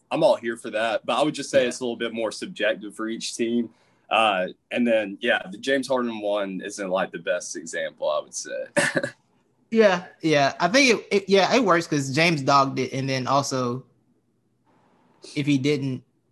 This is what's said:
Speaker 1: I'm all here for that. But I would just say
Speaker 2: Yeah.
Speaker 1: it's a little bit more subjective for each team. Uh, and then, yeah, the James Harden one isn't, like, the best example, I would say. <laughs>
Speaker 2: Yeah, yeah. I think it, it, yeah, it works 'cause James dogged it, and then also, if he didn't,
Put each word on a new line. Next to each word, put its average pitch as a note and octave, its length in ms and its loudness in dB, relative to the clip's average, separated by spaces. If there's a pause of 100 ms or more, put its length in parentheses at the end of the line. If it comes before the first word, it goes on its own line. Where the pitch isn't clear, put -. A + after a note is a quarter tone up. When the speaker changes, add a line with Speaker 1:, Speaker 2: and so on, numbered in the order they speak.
(120)
Speaker 1:
I'm D3 120 0
all D3 140 4
here A#2 180 -6
for A2+ 140 -12
that. G#2+ 360 -2
But A#2 140 -2
I C#3+ 40 2
would D3+ 120 0
just C3+ 140 -10
say C#3 140 4
Speaker 2:
Yeah. B2 60 0
Speaker 1:
it's A#2 120 -8
a - 20 -4
little A#2+ 140 -4
bit A2+ 160 -4
more A2+ 180 -2
subjective G#2 640 -4
for A2 140 -6
each - 260 -8
team. A#2 340 0 (400)
Uh, G2+ 380 2 (240)
and A#2+ 160 0
then, G#2+ 340 0
yeah, A#2 200 2 (100)
the G#2 60 -14
James C3 320 -2
Harden A#2+ 320 -2
one G2+ 420 -2
isn't, G2 260 -8
like, F#2 220 0
the F#2 80 -8
best F2 380 -4
example, D#2+ 520 -6
I D2 120 -2
would - 120 -18
say. - 320 -10 (120)
<laughs> - 320 -2 (600)
Speaker 2:
Yeah, G3+ 340 4 (160)
yeah. C#3+ 380 2
I F3 80 2
think B3+ 240 6
it, - 200 -2
it, G3 180 0
yeah, F#3+ 260 4
it B3+ 100 4
works E3+ 220 2
'cause C#3 260 -2
James D#3+ 300 2
dogged C3+ 340 4
it, C3 160 -4
and C3+ 160 -4
then C3 160 -2
also, C3 600 -2 (1500)
if C#3+ 120 -2
he C#3+ 100 4
didn't, C3+ 460 -2 (280)